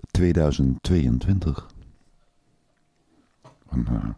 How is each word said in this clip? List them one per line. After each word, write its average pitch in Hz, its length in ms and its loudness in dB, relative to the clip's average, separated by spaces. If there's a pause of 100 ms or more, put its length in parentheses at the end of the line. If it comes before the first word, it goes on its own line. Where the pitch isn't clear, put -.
(100)
tweeduizend 76 720 2
tweeëntwintig. 80 840 0 (2000)
Een, 62 180 -2
eh, 55 320 -4